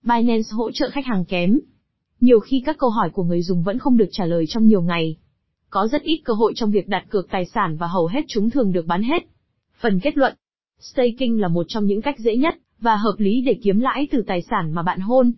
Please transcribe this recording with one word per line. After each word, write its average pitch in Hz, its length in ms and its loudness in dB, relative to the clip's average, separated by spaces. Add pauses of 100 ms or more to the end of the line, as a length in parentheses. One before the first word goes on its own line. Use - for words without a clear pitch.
Binance 233 500 2
hỗ 220 180 -4
trợ - 200 -4
khách 269 160 -6
hàng 196 180 -2
kém. 185 340 2 (640)
Nhiều 240 200 8
khi 262 260 -4
các 302 120 -4
câu 254 120 2
hỏi 214 200 -2
của 190 140 -4
người 175 180 0
dùng 180 200 -2
vẫn 202 160 -2
không 247 180 2
được 202 160 4
trả 190 120 -4
lời 165 240 0
trong 220 180 2
nhiều 208 160 6
ngày. 170 340 -2 (540)
Có 202 180 0
rất 285 140 -2
ít 311 220 -4
cơ 233 100 -2
hội 214 220 0
trong 214 140 -2
việc 202 180 -2
đặt 196 200 -4
cược 190 220 -4
tài 185 140 -4
sản 175 320 -4
và 170 100 -6
hầu 170 200 0
hết 254 220 -4
chúng 220 220 0
thường 226 220 0
được 170 140 -2
bán 175 160 0
hết. 302 200 -2 (580)
Phần 202 200 0
kết 294 180 -2
luận. - 160 2 (460)
Staking 240 600 -2
là 180 80 0
một 170 200 0
trong 208 180 -4
những 202 160 0
cách 285 160 -4
dễ 220 180 0
nhất 311 220 0 (220)
và 226 160 2
hợp 208 220 0
lý 214 240 2
để 240 200 0
kiếm 202 180 2
lãi 262 300 -2
từ 247 160 0
tài 180 160 -4
sản 170 300 -4
mà 165 100 -4
bạn 175 180 -4
hold. 247 380 4